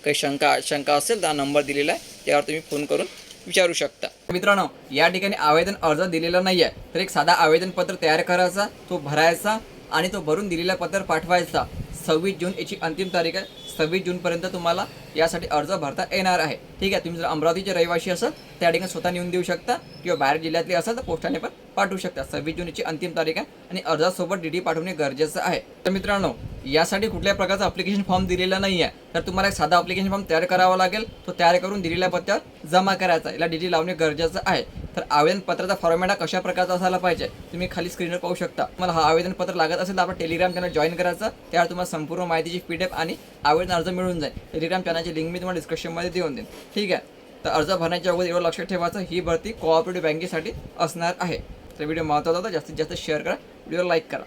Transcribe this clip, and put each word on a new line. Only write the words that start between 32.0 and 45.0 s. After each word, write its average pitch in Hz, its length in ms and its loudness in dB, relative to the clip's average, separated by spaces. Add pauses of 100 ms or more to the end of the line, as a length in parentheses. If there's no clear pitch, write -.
पत्त्यावर 175 580 -2
जमा 190 260 4
करायचा 175 360 2
आहे. - 60 -8
याला 160 100 0
डीडी 170 260 -2
लावणे 165 220 2
गरजेचं 175 520 0
आहे. 170 180 2 (320)
तर - 140 -4
आवेदनपत्राचा 180 640 2
फॉर्मॅट 180 340 2
हा 202 60 2
कशा 175 240 -2
प्रकारचा 180 340 0
असायला 185 240 2
पाहिजे, 175 300 0 (240)
तुम्ही 180 200 -4
खाली 175 180 -4
स्क्रीनवर 175 280 -4
पाहू 175 180 -2
शकता. 170 280 -4
तुम्हाला 180 300 -2
हा 156 160 4
आवेदनपत्र 180 440 2
लागत 165 280 2
असेल, 185 160 -2
तर 180 40 2
आपला 175 140 0
Telegram 170 380 0
चॅनेल 180 200 -2
जॉईन 160 220 2
करायचं, 175 340 -2 (220)
त्यावर 170 180 4
तुम्हाला 180 220 -4
संपूर्ण 165 320 -4
माहितीची 170 440 -2
पीडीएफ 170 260 -4
आणि 165 220 -2 (280)
आवेदन 170 300 4
अर्ज 170 160 0
मिळून 180 300 -2
जाईल. 143 140 -4 (200)
Telegram 170 320 -2
चॅनलची 165 300 -2